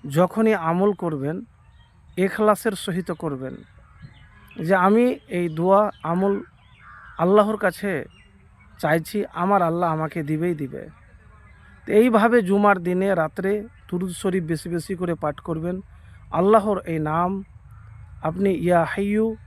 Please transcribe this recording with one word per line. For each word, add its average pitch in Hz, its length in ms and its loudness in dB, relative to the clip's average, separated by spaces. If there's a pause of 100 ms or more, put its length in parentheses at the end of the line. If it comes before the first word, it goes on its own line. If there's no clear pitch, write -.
যখনই 190 460 2
আমল 180 380 0
করবেন 160 480 -6 (760)
এখলাসের 208 540 0
সহিত 185 400 -6
করবেন, 135 440 -8 (1080)
যে 185 100 4
আমি 214 520 4
এই 175 220 -4
দোয়া 190 420 4 (120)
আমল 190 380 -2 (760)
আল্লাহর 208 400 4
কাছে 190 480 -4 (760)
চাইছি, 165 540 -2
আমার 190 280 2
আল্লাহ 170 320 0
আমাকে 156 300 -4
দিবেই 156 320 -2
দিবে। 143 340 -10 (960)
তো - 60 -6
এইভাবে 226 500 6
জুমার 202 380 4
দিনে 180 360 0
রাত্রে 196 520 -4 (240)
দুরূদ 180 200 -4
শরীফ 180 320 -2
বেশি 160 260 -6
বেশি 170 260 -6
করে 175 200 -4
পাঠ 151 240 -6
করবেন, 175 420 -6 (500)
আল্লাহর 202 480 2
এই 165 200 -6
নাম 175 440 -2 (800)
আপনি 185 280 -2
ইয়া 170 360 2
হাইয়ু 208 500 -2 (120)